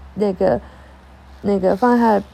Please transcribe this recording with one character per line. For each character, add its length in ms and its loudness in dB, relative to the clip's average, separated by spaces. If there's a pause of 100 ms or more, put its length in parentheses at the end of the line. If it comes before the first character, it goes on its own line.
(140)
那 180 -2
个， 280 0 (800)
那 160 0
个， 160 0
放 240 2
在 0 -
他 140 2
的 100 0 (120)